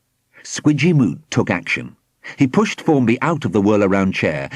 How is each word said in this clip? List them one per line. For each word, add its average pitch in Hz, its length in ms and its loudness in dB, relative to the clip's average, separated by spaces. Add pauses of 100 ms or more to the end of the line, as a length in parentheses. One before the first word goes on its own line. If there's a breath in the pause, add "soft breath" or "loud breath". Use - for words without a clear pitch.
(440 soft breath)
Squidgy 151 520 0
Moot 104 240 2 (100)
took 104 200 0
action. 71 480 -6 (400 loud breath)
He 139 100 2
pushed 202 340 0
Formby 127 400 2
out 160 240 -2
of 104 60 -2
the 104 100 0
whirl-around 98 520 2
chair 73 420 -4